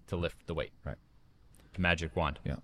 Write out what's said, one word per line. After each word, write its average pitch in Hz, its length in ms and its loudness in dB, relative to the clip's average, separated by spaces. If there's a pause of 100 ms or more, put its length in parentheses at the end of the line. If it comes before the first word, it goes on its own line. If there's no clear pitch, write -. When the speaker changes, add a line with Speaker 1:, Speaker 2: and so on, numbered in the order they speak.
Speaker 1:
to 92 100 -2
lift - 300 -2
the 85 60 -2
weight. 71 200 -4 (100)
Speaker 2:
Right. 67 140 -6 (760)
Speaker 1:
The - 60 -8
magic 85 380 2
wand. 78 260 2
Speaker 2:
Yeah. - 200 -2